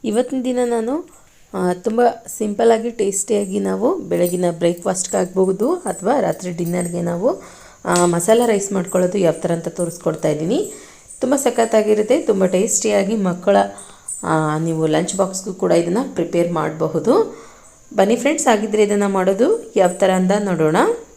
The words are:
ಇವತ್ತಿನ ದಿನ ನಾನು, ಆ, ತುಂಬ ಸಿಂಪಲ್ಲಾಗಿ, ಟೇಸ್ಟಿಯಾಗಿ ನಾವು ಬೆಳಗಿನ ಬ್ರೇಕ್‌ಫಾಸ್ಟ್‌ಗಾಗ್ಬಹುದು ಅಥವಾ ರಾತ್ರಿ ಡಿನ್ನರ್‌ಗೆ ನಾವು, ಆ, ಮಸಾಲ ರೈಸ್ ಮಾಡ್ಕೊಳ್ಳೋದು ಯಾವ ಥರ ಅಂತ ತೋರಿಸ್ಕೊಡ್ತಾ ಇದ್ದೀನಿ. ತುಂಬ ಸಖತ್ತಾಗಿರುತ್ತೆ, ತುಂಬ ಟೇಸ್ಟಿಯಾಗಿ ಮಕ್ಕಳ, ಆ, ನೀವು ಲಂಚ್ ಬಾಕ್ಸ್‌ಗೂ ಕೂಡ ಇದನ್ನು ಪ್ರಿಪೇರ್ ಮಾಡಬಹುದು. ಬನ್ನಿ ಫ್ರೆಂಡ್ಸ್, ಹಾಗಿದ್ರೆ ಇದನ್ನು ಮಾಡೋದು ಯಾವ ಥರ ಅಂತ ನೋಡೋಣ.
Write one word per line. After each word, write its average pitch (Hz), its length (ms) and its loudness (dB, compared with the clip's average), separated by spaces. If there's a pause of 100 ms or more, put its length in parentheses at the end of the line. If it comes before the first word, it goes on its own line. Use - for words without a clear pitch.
ಇವತ್ತಿನ 247 400 -2
ದಿನ 247 200 -2
ನಾನು, 240 440 -2 (460)
ಆ, 180 180 0
ತುಂಬ 220 280 -2 (260)
ಸಿಂಪಲ್ಲಾಗಿ, 220 640 0
ಟೇಸ್ಟಿಯಾಗಿ 202 720 -2
ನಾವು 196 380 0
ಬೆಳಗಿನ 175 520 0
ಬ್ರೇಕ್‌ಫಾಸ್ಟ್‌ಗಾಗ್ಬಹುದು 185 1200 0
ಅಥವಾ 254 460 -2
ರಾತ್ರಿ 180 320 -4
ಡಿನ್ನರ್‌ಗೆ 170 500 -4
ನಾವು, 175 400 -2 (420)
ಆ, 175 220 2
ಮಸಾಲ 175 400 2
ರೈಸ್ 202 260 0
ಮಾಡ್ಕೊಳ್ಳೋದು 180 460 0
ಯಾವ 170 140 4
ಥರ 170 200 -2
ಅಂತ 165 160 -4
ತೋರಿಸ್ಕೊಡ್ತಾ 165 600 -4
ಇದ್ದೀನಿ. 170 440 -2 (480)
ತುಂಬ 269 160 0
ಸಖತ್ತಾಗಿರುತ್ತೆ, 226 840 2
ತುಂಬ 190 220 2
ಟೇಸ್ಟಿಯಾಗಿ 202 720 0
ಮಕ್ಕಳ, 196 400 0 (680)
ಆ, 156 360 0
ನೀವು 160 280 0
ಲಂಚ್ 160 300 0
ಬಾಕ್ಸ್‌ಗೂ 190 380 -4
ಕೂಡ 180 180 0
ಇದನ್ನು 175 420 0
ಪ್ರಿಪೇರ್ 170 380 0
ಮಾಡಬಹುದು. 160 880 0 (540)
ಬನ್ನಿ 208 220 4
ಫ್ರೆಂಡ್ಸ್, 285 300 0
ಹಾಗಿದ್ರೆ 214 360 2
ಇದನ್ನು 202 260 2
ಮಾಡೋದು 196 680 0
ಯಾವ 180 120 6
ಥರ 185 220 2
ಅಂತ 185 280 2
ನೋಡೋಣ. 165 380 2 (400)